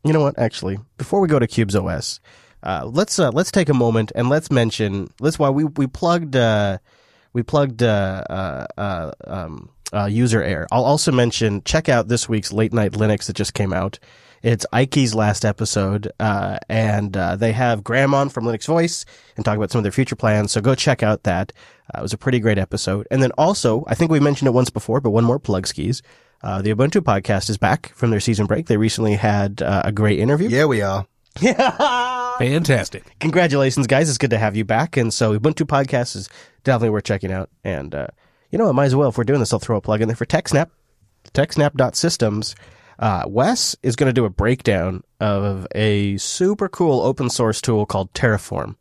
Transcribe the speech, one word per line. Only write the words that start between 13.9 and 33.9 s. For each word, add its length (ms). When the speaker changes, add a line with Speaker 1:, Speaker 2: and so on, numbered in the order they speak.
Speaker 1:
It's 300
Ike's 420
last 300
episode, 760
uh, 380
and, 480
uh, 200
they 160
have 320
Graham 300
on 160
from 160
Linux 200
Voice 400
and 100
talk 100
about 160
some 80
of 40
their 80
future 240
plans, 360
so 100
go 140
check 280
out 200
that. 300
Uh, 60
it 20
was 120
a 40
pretty 220
great 180
episode. 540
And 120
then 140
also, 500
I 80
think 160
we 80
mentioned 280
it 60
once 160
before, 300
but 120
one 120
more 160
plug 280
skis. 340
Uh, 180
the 120
Ubuntu 280
podcast 480
is 80
back 380
from 140
their 100
season 280
break. 200
They 100
recently 360
had, 480
uh, 240
a 60
great 280
interview. 300
Speaker 2:
Yeah, 160
we 180
are. 280
Speaker 1:
<laughs> 40
Yeah. 1000
Speaker 3:
Fantastic. 640
Speaker 1:
Congratulations, 680
guys. 220